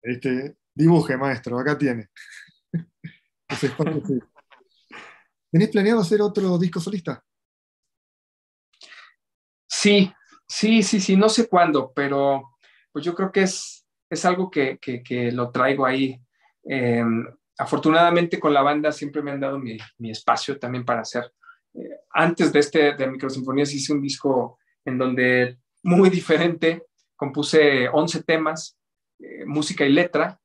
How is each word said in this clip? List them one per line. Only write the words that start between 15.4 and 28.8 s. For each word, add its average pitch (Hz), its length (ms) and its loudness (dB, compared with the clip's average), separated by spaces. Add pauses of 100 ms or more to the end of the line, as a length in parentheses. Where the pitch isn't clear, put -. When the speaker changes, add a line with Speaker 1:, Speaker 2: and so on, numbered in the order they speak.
Speaker 2:
traigo 135 340 0
ahí. 131 340 -2 (440)
Em, 117 640 0 (320)
afortunadamente 170 800 2
con 151 140 2
la 139 80 4
banda 151 300 0
siempre 147 300 -8
me 143 100 -8
han 139 80 -8
dado 139 200 -6
mi, 113 180 -10 (200)
mi 113 140 -10
espacio 127 480 -4
también 123 260 -6
para 117 160 -2
hacer. 120 300 -8 (420)
Eh, - 260 -16 (120)
antes 165 400 2
de 147 80 4
este, 147 340 2
de 139 140 -4
Microsinfonías, 131 680 -4
hice 143 200 -4
un 143 80 -2
disco 131 580 -2 (260)
en 127 120 -6
donde, 127 600 0 (260)
muy 185 260 6
diferente, 165 720 0 (320)
compuse 143 720 2
once 165 340 0
temas, 160 540 -2 (420)